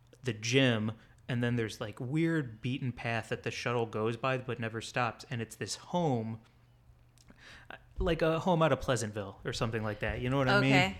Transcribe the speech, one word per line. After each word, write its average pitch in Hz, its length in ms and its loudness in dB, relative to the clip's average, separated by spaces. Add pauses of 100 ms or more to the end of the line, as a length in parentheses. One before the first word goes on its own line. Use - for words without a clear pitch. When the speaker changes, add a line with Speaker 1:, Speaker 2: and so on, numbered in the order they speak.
(240)
Speaker 1:
the 123 80 0
gym, 113 600 2 (360)
and 120 140 0
then 120 140 2
there's, 110 240 -2
like, 104 200 -8
weird 147 640 0
beaten 127 300 -2
path 113 380 -4
that 117 140 -4
the 117 60 -2
shuttle 120 360 0
goes 110 300 0
by 131 220 0
but 117 220 -6
never 113 200 -4
stops. 120 500 -4
And 117 120 -4
it's 110 140 -8
this 101 200 -6
home, 120 640 -2 (1600)
like 175 240 2
a 160 160 4
home 165 240 4
out 151 100 4
of 131 80 2
Pleasantville 107 640 -2
or 127 80 -4
something 113 300 -2
like 107 180 -4
that. 110 200 -4
You 123 100 -2
know 135 80 2
what 131 100 2
I - 120 6
mean? 135 120 6
Speaker 2:
Okay. 185 280 4